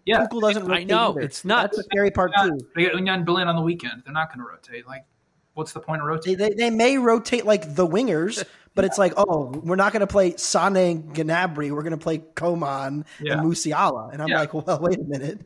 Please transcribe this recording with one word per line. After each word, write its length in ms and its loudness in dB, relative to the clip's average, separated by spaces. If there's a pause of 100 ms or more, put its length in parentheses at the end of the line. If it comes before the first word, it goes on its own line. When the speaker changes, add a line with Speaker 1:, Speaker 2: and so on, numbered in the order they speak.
Speaker 1:
Yeah. 200 4
Speaker 2:
Tuchel 160 -4
doesn't 220 2
Speaker 3:
I 40 -6
Speaker 2:
rotate 200 0
Speaker 3:
know. 240 4
Speaker 2:
either. 100 -4
Speaker 3:
It's 200 -8
Speaker 2:
That's 40 -10
Speaker 3:
nuts. 320 2
Speaker 2:
the 60 -6
scary 280 2
part, 240 0
Speaker 1:
Yeah. 120 4
Speaker 2:
too. 100 -2 (180)
Speaker 1:
They 100 2
got 100 2
Union 300 0
Berlin 220 2
on 100 2
the 40 0
weekend. 440 -4
They're 80 -16
not 200 -4
gonna 140 -12
rotate. 400 -18
Like, 180 -18 (480)
what's 200 -8
the 60 -12
point 220 -4
of 60 -4
Speaker 2:
They, 40 0
Speaker 1:
rotating? 280 -2
Speaker 2:
they, 160 2
they 160 0
may 260 4
rotate, 480 2
like, 300 2
the 120 4
wingers, 560 0 (160)
Speaker 3:
<laughs> 160 -14
Speaker 2:
but 100 4
it's 120 -2
like, 200 4
"Oh, 340 2 (120)
we're 120 0
not 180 4
gonna 140 2
play 300 4
Sane 400 2
and 360 2
Gnabry. 580 -2
We're 120 -4
gonna 140 -4
play 200 -4 (180)
Coman 720 -4 (160)
Speaker 1:
Yeah. 120 -2
Speaker 2:
and 140 0
Musiala." 640 0
And 120 -10
I'm 60 -4
Speaker 1:
Yeah. 100 0
Speaker 2:
like, 140 -4
"Well, 280 -2
wait 180 0
a 40 -8
minute. 420 -8